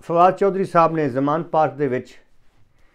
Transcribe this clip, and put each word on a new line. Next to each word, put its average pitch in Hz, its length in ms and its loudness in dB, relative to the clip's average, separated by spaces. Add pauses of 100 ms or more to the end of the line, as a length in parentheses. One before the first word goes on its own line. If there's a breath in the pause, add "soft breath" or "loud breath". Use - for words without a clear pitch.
ਫਵਾਦ 175 360 2
ਚੌਧਰੀ 190 280 -2
ਸਾਹਿਬ 165 280 2
ਨੇ 156 160 -2
ਜ਼ਮਾਨ 143 340 -2
ਪਾਰਕ 156 320 -2
ਦੇ 139 140 -4
ਵਿੱਚ 123 300 -8 (760)